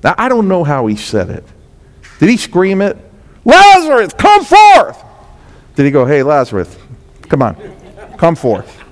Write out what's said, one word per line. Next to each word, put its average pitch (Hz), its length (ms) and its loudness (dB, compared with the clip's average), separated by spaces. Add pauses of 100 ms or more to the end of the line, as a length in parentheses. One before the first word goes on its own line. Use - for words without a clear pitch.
Now, 160 160 -2
I 233 120 -4
don't 233 180 -2
know 185 160 -2
how 143 240 -4
he 107 80 -4
said 104 340 -6
it. 117 140 -14 (760)
Did 160 100 2
he 240 80 0
scream 190 440 -4
it? 202 160 -4 (460)
Lazarus, 320 680 4
come 415 320 0
forth! 403 580 2 (720)
Did 139 100 -2
he 139 60 0
go, 135 140 0
Hey, 139 180 -2
Lazarus, 131 500 -4 (500)
come - 180 -4
on, 117 160 -4 (600)
come 165 180 0
forth. - 460 -8 (100)